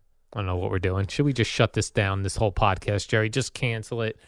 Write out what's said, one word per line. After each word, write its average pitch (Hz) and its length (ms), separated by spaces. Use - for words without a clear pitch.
I - 60
don't 101 80
know 90 100
what 92 140
we're 95 100
doing. 95 260
Should - 200
we 143 60
just 117 180
shut - 240
this 107 160
down, 98 320
this 95 140
whole 107 160
podcast, 101 560
Jerry? 110 200
Just 120 260
cancel 117 480
it. 110 260